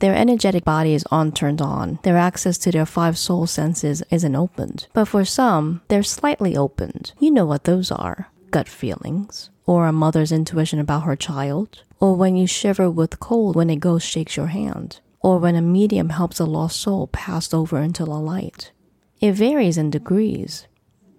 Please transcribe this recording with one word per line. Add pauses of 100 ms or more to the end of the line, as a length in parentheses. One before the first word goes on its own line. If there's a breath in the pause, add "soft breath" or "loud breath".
their
energetic
bodies
aren't
turned
on.
Their
access
to
their
five
soul
senses
isn't
opened.
But
for
some,
they're
slightly
opened.
You
know
what
those
are. (240)
Gut
feelings, (160)
or
a
mother's
intuition
about
her
child, (160)
or
when
you
shiver
with
cold
when
a
ghost
shakes
your
hand, (220)
or
when
a
medium
helps
a
lost
soul
pass
over
into
the
light. (480)
It
varies
in
degrees. (520)